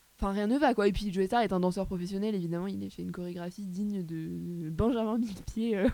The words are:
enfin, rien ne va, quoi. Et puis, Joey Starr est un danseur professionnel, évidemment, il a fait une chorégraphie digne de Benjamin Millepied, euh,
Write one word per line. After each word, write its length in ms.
enfin, 140
rien 140
ne 120
va, 160
quoi. 140
Et 40
puis, 200
Joey 140
Starr 160
est 100
un 80
danseur 260
professionnel, 480
évidemment, 320
il 180
a 40
fait 140
une 100
chorégraphie 540
digne 380
de 640
Benjamin 480
Millepied, 580
euh, 180